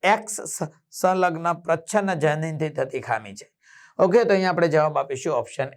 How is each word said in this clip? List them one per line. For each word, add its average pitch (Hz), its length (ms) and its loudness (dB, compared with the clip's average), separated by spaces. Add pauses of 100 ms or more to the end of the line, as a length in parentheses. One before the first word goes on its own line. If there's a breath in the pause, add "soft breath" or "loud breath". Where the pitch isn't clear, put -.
એક્સ 208 380 0
સ-, - 280 -8 (220 soft breath)
સંલગ્ન 180 600 0
પ્રચ્છન્ન 175 640 -2
જનીનથી 156 540 -2
થતી 135 320 -4
ખામી 110 340 -4
છે. - 180 -20 (460 soft breath)
ઓકે, 190 260 6
તો 202 60 0
અહીંયા 190 200 4
આપણે 170 180 2
જવાબ 151 300 2
આપીશું 139 360 -4
ઓપ્શન 127 420 -4